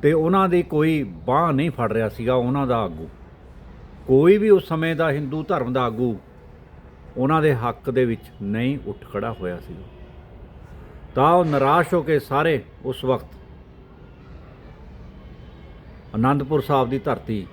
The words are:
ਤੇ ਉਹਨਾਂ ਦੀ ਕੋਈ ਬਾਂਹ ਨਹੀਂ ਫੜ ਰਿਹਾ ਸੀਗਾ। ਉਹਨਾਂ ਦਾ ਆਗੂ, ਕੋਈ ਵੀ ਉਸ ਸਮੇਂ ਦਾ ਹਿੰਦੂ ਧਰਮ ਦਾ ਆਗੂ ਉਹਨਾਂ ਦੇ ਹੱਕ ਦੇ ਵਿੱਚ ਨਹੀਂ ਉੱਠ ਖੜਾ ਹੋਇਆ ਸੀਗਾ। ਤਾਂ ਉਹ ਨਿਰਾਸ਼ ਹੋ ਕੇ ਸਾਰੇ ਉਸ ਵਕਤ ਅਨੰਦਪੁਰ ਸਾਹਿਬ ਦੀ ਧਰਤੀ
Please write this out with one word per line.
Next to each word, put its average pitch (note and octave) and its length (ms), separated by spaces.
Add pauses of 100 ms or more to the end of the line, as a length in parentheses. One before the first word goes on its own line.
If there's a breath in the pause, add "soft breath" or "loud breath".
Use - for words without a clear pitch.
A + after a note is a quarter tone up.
ਤੇ D3 120
ਉਹਨਾਂ F3+ 360
ਦੀ F3 140
ਕੋਈ D#3 400 (220)
ਬਾਂਹ D#3 280
ਨਹੀਂ D3 180
ਫੜ A2+ 200
ਰਿਹਾ A2 180
ਸੀਗਾ। A2+ 260
ਉਹਨਾਂ B2+ 320
ਦਾ A#2+ 100
ਆਗੂ, E2 300 (1000)
ਕੋਈ D#3 300
ਵੀ G#3+ 120
ਉਸ G3 180
ਸਮੇਂ D#3+ 280
ਦਾ D#3+ 160
ਹਿੰਦੂ D3 320
ਧਰਮ C3 300
ਦਾ B2+ 120
ਆਗੂ A#2 300 (1000)
ਉਹਨਾਂ D3 240
ਦੇ D3+ 140
ਹੱਕ A#2 340
ਦੇ B2+ 160
ਵਿੱਚ A2+ 260 (120)
ਨਹੀਂ A#2 340 (100)
ਉੱਠ - 240
ਖੜਾ G#2 200
ਹੋਇਆ F2+ 280
ਸੀਗਾ। F2+ 240 (1300)
ਤਾਂ C#3+ 180
ਉਹ F3+ 120
ਨਿਰਾਸ਼ D3 480
ਹੋ E3+ 80
ਕੇ D3 200
ਸਾਰੇ C#3+ 400 (240)
ਉਸ B2+ 200
ਵਕਤ B2+ 320 (2750)
ਅਨੰਦਪੁਰ C#3 460
ਸਾਹਿਬ C3 280
ਦੀ C3+ 100
ਧਰਤੀ A2 540